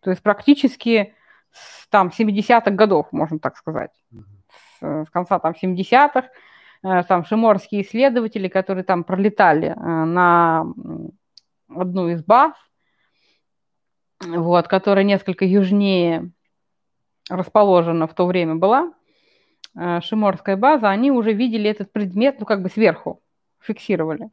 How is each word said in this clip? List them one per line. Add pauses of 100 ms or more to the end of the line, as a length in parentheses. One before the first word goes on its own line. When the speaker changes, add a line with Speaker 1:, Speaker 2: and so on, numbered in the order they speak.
Speaker 1:
То
есть
практически (360)
с,
там,
семидесятых
годов,
можно
так
сказать. (180)
Speaker 2:
Мгм. (540)
Speaker 1:
С,
с
конца,
там,
семидесятых, (560)
э,
там,
шиморские
исследователи,
которые
там
пролетали,
э,
на, (140)
м, (560)
одну
из
баз, (1700)
вот,
которая
несколько
южнее (1000)
расположена
в
то
время
была, (840)
э,
шиморская
база,
они
уже
видели
этот
предмет,
ну,
как
бы
сверху, (380)
фиксировали.